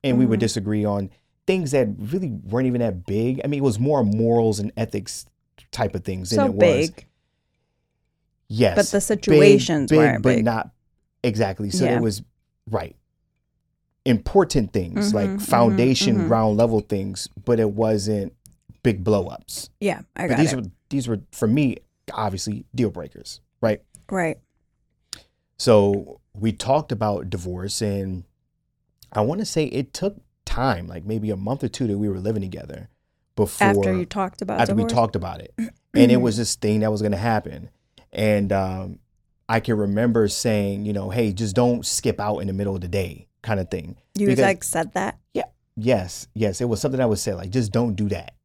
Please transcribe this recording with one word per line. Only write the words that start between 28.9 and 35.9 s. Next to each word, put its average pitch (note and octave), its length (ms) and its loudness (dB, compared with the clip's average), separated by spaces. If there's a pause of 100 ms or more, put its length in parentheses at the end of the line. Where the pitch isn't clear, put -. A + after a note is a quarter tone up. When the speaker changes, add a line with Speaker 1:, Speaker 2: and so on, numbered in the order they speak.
Speaker 1:
I G#2+ 100 -2
wanna E3 240 0
say D#3 200 0
it C3 280 -6
took G3+ 240 -4 (280)
time, A2+ 420 -2
like F2 180 -14
maybe G#2+ 240 -4
a G2+ 80 -2
month A2 260 -4
or B2 60 -2
two B2 180 -4
that G2+ 100 0
we G#2 120 0
were F#2 100 -4
living G#2 220 -4
together F2 480 -12 (460)
before G#2+ 340 2
Speaker 2:
After G3 280 2
you F3+ 80 -2
talked F#3+ 360 -6
about G3 180 -4
Speaker 1:
after G#3 140 2
Speaker 2:
divorce? A3+ 180 0
Speaker 1:
we A3+ 40 -4
talked A#3 200 2
about - 260 -6
it. - 120 -18 (400)